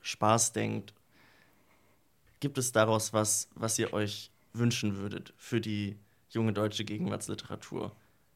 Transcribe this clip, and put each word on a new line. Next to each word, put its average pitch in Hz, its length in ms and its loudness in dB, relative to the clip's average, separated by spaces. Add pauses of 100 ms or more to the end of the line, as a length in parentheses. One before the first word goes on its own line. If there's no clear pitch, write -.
Spaß - 520 2
denkt, 107 400 -4 (1500)
gibt 139 180 -2
es 127 140 0
daraus 110 420 4
was, - 420 2
was 113 240 0
ihr - 140 0
euch 104 380 -4 (220)
wünschen 113 440 2
würdet 98 400 -8
für - 240 0
die 104 360 -4 (340)
junge 113 220 2
deutsche 104 300 0
Gegenwartsliteratur? 101 1120 -6 (400)